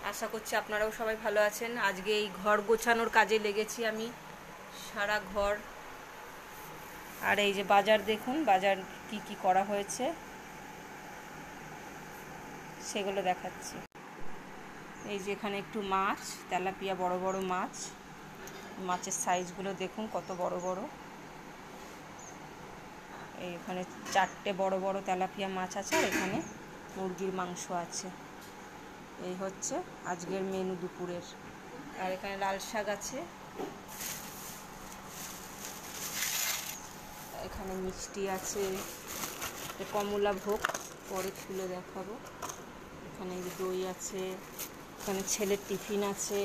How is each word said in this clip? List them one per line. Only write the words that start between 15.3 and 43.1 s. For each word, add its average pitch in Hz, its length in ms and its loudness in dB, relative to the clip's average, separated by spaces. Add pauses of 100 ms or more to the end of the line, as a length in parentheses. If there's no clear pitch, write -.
এখানে 202 260 0
একটু 202 240 -2
মাছ, 196 380 4 (300)
তেলাপিয়া, 190 440 2
বড় 180 240 2
বড় 190 220 2
মাছ, 190 340 2 (1040)
মাছের 180 340 0
সাইজগুলো 185 600 2
দেখুন 190 380 -2
কত 175 160 -2 (100)
বড় 180 180 2 (100)
বড়। 185 140 2 (2750)
এই 175 100 -4
এখানে 180 300 -4 (280)
চারটে 190 400 6
বড় 190 260 4
বড় 190 300 4
তেলাপিয়া 190 400 2
মাছ 185 280 0
আছে, 202 200 2
আর 320 80 8
এখানে 196 380 2 (540)
মুরগির 190 360 0
মাংস 180 380 -2
আছে। 175 380 -2 (1120)
এই 180 120 -4
হচ্ছে 190 480 -2 (240)
আজকের 180 360 -2
menu 190 380 0
দুপুরের। 175 440 -4 (800)
আর 185 100 0
এখানে 196 240 -4
লাল 196 220 2
শাক 208 300 -2
আছে, 208 300 -2 (4000)
এখানে 190 300 -4
মিষ্টি 185 540 -4
আছে, 190 360 0 (1080)
এটা 190 200 -6
কমলা 208 400 4
ভোগ, 202 280 2 (500)
পরে 190 200 0
খুলে 190 380 -4
দেখাবো। 185 440 -4 (960)
এখানে 180 260 -6